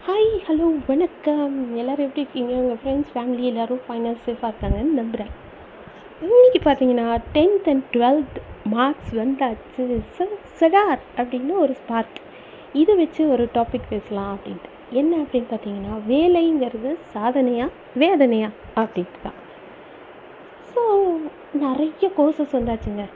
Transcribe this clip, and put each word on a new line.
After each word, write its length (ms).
ஹாய், 440
ஹலோ, 240
வணக்கம். 880
எல்லாரும் 280
எப்படி 160
இருக்கீங்க? 320
உங்க 220
ஃப்ரெண்ட்ஸ், 420
ஃபேமிலி 280
எல்லாரும் 440
ஃபைனா, 280
சேஃபா 160
இருக்காங்கன்னு 540
நம்புறேன். 340
இன்னைக்கு 420
பார்த்தீங்கன்னா, 540
டென்த் 320
and 160
டுவெல்த் 480
மார்க்ஸ் 500
வந்தாச்சு. 880
So, 80
சடார் 380
அப்படின்னு 340
ஒரு 240
ஸ்பார்க். 460
இதை 240
வச்சு 320
ஒரு 260
டாபிக் 340
பேசலாம் 500
அப்படின்ட்டு. 520
என்ன 260
அப்படின்னு 340
பார்த்தீங்கன்னா, 580
வேலைங்கிறது 840
சாதனையா, 540
வேதனையா 500
அப்படின்ட்டு 460
தான். 100
So, 420
நிறைய 680
கோர்சஸ் 340
வந்தாச்சுங்க. 520